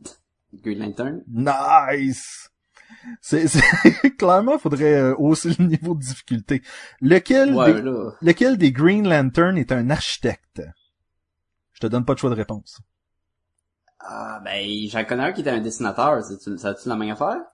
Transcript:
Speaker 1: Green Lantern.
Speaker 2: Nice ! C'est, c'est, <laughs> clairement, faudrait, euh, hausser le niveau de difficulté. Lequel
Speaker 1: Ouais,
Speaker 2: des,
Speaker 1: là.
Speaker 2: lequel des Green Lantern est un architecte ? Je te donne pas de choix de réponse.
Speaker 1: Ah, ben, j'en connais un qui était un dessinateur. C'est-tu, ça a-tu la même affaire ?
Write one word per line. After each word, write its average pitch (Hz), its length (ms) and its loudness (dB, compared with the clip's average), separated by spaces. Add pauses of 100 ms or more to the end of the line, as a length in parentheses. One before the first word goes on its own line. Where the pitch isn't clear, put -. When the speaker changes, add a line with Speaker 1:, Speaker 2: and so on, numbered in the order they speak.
(540)
Speaker 1:
Green 104 260 -8
Lantern. 120 480 -8
Speaker 2:
Nice ! 139 1200 0 (720)
C'est, 320 260 0
c'est, - 140 2
<laughs> - 560 4
clairement, 208 420 2
faudrait, 147 360 2
euh, 135 220 2
hausser 156 400 0
le 180 80 2
niveau 160 300 0
de 147 40 -6
difficulté. 131 640 -6 (400)
Lequel 254 540 4
Speaker 1:
Ouais, 120 180 6
Speaker 2:
des, 107 80 -2
Speaker 1:
là. 120 300 -4 (100)
Speaker 2:
lequel 220 360 4
des 147 140 4
Green 185 380 2
Lantern 165 480 2
est 131 140 -2
un 123 180 -2
architecte ? - 720 -6 (1120)
Je - 80 -20
te 117 60 -4
donne 120 180 -2
pas 139 80 0
de 127 60 -10
choix 135 100 0
de 113 60 -2
réponse. 107 440 -10 (1200)
Speaker 1:
Ah, 107 460 -14
ben, 98 180 -8 (240)
j'en 110 160 -4
connais 123 200 -4
un 175 100 -2
qui 180 80 -8
était 143 80 -4
un 117 120 -2
dessinateur. 113 640 -2
C'est-tu, 98 340 -12
ça 101 120 -8
a-tu 101 180 -8
la 117 80 -4
même 107 160 -6
affaire ? 165 260 -4 (160)